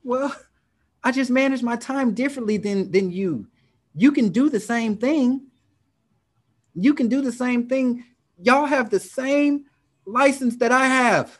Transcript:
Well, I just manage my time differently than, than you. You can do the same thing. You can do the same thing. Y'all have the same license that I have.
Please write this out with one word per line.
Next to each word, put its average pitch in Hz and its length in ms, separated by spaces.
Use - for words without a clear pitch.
Well, 262 320
I 254 100
just 254 180
manage 262 320
my 240 140
time 262 360
differently 240 460
than, 196 320
than 185 200
you. 170 360
You 254 140
can 254 160
do 247 220
the 226 100
same 226 380
thing. 269 480
You 202 180
can 269 160
do 262 140
the 254 100
same 240 340
thing. 247 380
Y'all 254 280
have 262 240
the 196 100
same 285 640
license 262 520
that 233 140
I 262 160
have. 240 540